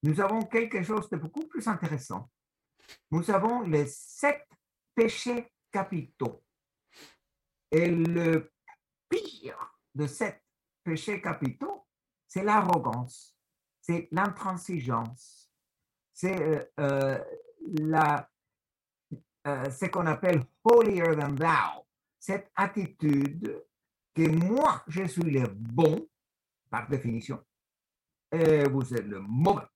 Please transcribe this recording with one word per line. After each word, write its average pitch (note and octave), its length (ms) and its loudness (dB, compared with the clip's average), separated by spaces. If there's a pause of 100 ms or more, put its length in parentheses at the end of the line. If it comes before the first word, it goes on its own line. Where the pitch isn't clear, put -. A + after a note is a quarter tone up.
Nous D3+ 180 2
avons G#3+ 220 2
quelque A3+ 400 -2
chose G#3+ 260 -2
de F3+ 80 -4
beaucoup E3 300 -8
plus D4 200 -8
intéressant. D3+ 640 -6 (800)
Nous E3+ 200 0
avons A3 320 2
les D#3 240 2
sept - 600 -4 (480)
péchés A#3 580 -2 (200)
capitaux. E3 720 -6 (1300)
Et E3+ 200 4
le E3 640 0 (560)
pire - 640 -8 (200)
de D3 120 -4
sept F#3+ 340 -6 (440)
péchés F3+ 360 -6
capitaux, C4+ 680 -6 (420)
c'est F#3+ 160 -6
l'arrogance, E3+ 920 0 (440)
c'est E3+ 320 -4
l'intransigeance, E3 1400 -4 (600)
c'est, F3+ 280 -4
euh, D#3 240 0 (160)
euh, C#3 440 0 (560)
la, D#3 480 2 (1160)
euh, C#3 240 -4
ce D#3 160 -6
qu'on F3 200 -2
appelle D#3+ 380 2 (180)
holier G3+ 540 6
than D3 180 -2
thou, C3+ 500 0 (340)
cette - 360 -6
attitude E3 1080 -2 (500)
que D#3+ 140 4
moi, F#3+ 600 2
je F3 160 -4
suis F3 180 -2
le C#3 260 2
bon, A#2 580 0 (640)
par A2+ 180 -6
définition, B2 520 -4 (920)
et D#3 320 6
vous C3+ 300 0
êtes G#2 120 -4
le G2+ 140 -10
mauvais. B2+ 560 2